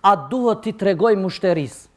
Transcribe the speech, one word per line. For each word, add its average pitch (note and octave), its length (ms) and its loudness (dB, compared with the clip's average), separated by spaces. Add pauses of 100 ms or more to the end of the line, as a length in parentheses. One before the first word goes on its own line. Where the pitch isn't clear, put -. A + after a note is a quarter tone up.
a G3+ 140 4
duhet A#3 460 -2
ti A3 100 -6
tregoj G3+ 440 2
mushteris? F3 800 -4